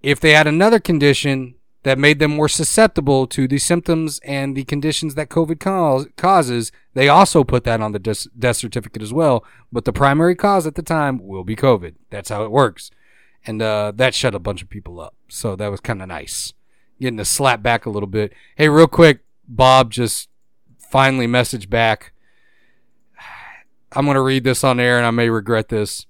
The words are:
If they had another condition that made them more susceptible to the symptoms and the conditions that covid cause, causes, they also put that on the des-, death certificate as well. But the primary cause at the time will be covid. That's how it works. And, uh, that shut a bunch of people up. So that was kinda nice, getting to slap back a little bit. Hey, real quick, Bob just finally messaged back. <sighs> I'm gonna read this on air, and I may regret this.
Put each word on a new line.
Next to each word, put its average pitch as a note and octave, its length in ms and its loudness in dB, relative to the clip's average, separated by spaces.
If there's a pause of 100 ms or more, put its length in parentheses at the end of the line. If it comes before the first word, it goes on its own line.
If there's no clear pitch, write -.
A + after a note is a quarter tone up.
If C#3+ 180 -2
they D#3 120 4
had D3+ 140 6
another G3 340 4
condition C#3 720 0 (280)
that C3+ 160 0
made D3 200 4
them D3+ 140 0
more D3+ 160 0
susceptible D3 800 0
to C3 200 -2
the C#3+ 100 -2
symptoms D#3+ 640 -2
and C#3 320 -6
the C3+ 100 -6
conditions D3 500 -4
that D3+ 160 -8
covid D#3+ 300 -2
cause, E3 460 0 (120)
causes, C3+ 520 0 (220)
they C3+ 160 2
also E3 340 6
put B2+ 220 0
that A2+ 160 -2
on G#2+ 120 -4
the G#2 60 -6
des-, G#2 300 -6 (100)
death A#2+ 180 0
certificate A2 440 -10
as G#2+ 140 -10
well. C#3+ 280 0 (300)
But A#2+ 140 -4
the A#2 80 -2
primary D3+ 400 2
cause F#3+ 320 0
at D3 80 -8
the E3+ 80 -8
time C#3+ 440 -4
will F#2+ 160 -12
be G#2+ 140 -6
covid. G2 380 0 (160)
That's G2+ 180 -14
how G#2+ 160 -6
it G#2 60 -10
works. A#2+ 400 0 (560)
And, A2 160 -6
uh, G#2+ 340 -4
that B2+ 180 0
shut A2+ 200 -2
a F#2+ 40 -8
bunch F#2 220 -8
of - 80 -18
people F2+ 320 -16
up. - 140 -18 (140)
So G2+ 280 -8
that G#2 140 -8
was G2 100 -8
kinda G2 260 -10
nice, D2+ 460 -12 (480)
getting B2 160 -6
to G#2 80 -8
slap B2 380 0
back A#2 240 0
a A2+ 40 -6
little G#2 160 -6
bit. G#2 280 -6 (220)
Hey, D#3 120 4
real D3+ 180 8
quick, D#3+ 340 4 (280)
Bob B2+ 420 4
just - 380 -6 (500)
finally C3 480 0
messaged A#2 440 -2
back. A2+ 420 -2 (1080)
<sighs> - 40 -20 (680)
I'm C#3 120 -2
gonna C#3 180 2
read C3 220 0
this C3 200 0
on B2 160 2
air, B2 180 2
and A#2+ 80 2
I A#2 40 2
may A#2 200 0
regret A2 400 -2
this. G#2 400 -6